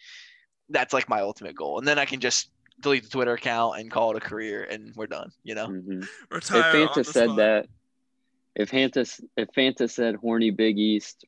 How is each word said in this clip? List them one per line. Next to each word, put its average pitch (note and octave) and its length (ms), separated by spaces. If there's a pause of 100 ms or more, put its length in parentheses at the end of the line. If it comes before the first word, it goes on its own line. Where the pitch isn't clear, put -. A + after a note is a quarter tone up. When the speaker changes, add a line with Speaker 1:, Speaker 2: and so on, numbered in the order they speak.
(680)
Speaker 1:
that's, C#3 220
like, B2+ 160
my G#2+ 140
ultimate G2 340
goal. D2 240
And C3 80
then D3 100
I C#3+ 60
can C3 160
just B2 300 (300)
delete C#3 240
the - 60
Twitter B2 240
account A#2 460
and A2+ 100
call A2+ 220
it G#2+ 60
a - 20
career, G#2+ 440
and A2 320
we're G#2+ 120
done, - 240 (120)
you A2 120
know? G#2+ 120
Speaker 2:
Mm-hmm. F#2 340 (280)
Speaker 3:
Retire E3+ 300
Speaker 2:
If E3 160
Fanta D3+ 140
Speaker 3:
on C3+ 80
the C3+ 80
Speaker 2:
said - 200
Speaker 3:
spot. A2 120
Speaker 2:
that, G#2+ 300 (840)
if G#2 180
Fanta C3 260
s-, - 240 (140)
if A2 140
Fanta C3 400
said A#2 260
horny A2+ 360
Big G#2+ 260
East G#2+ 500